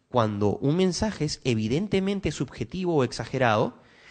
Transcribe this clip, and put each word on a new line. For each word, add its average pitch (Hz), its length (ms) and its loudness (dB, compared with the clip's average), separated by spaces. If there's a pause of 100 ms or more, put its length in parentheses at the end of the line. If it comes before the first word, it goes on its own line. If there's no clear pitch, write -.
cuando 104 480 2
un 143 200 2
mensaje 185 480 0
es 151 200 -6
evidentemente 180 880 0
subjetivo 165 640 -4
o 135 80 4
exagerado, 120 760 0 (300)